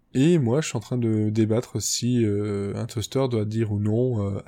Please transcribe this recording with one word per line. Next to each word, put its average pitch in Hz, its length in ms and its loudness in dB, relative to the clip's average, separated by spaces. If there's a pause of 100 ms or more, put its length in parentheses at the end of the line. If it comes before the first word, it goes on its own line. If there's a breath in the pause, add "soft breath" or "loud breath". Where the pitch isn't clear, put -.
(140)
et 160 260 4
moi, 127 220 2
je 156 80 -2
suis - 80 -4
en 117 40 -4
train 123 180 -6
de 110 320 2
débattre 110 500 0
si, 120 440 0
euh, 101 500 -2
un 107 120 -4
toaster 131 440 -2
doit 110 140 0
dire 107 260 -2
ou 104 80 -2
non, 107 480 0
euh, 98 220 -4